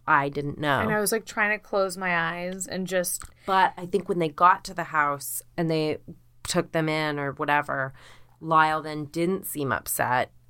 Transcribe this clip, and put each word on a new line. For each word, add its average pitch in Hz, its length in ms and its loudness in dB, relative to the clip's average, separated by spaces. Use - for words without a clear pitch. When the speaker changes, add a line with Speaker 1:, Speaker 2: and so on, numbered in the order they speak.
Speaker 1:
I 143 220 4
didn't 143 300 -6
know. 143 220 2
Speaker 2:
And 214 120 0
I 214 80 0
was, 202 100 -2
like, 226 140 -2
trying 208 340 0
to - 0 -
close 190 380 -2
my 185 200 -2
eyes 175 520 -4
and 185 180 -4
just 180 380 -2
Speaker 1:
But 190 300 4
I 175 100 -10
think 180 220 -2
when 185 120 -2
they 160 80 2
got 180 380 4
to 190 80 -12
the 170 100 -4
house 147 580 0
and 170 140 0
they 156 280 0
took - 280 -2
them 160 160 0
in 156 300 -2
or 139 140 -4
whatever, 143 600 0
Lyle 160 420 4
then 151 240 -6
didn't 175 400 -2
seem 139 260 -2
upset. 120 580 0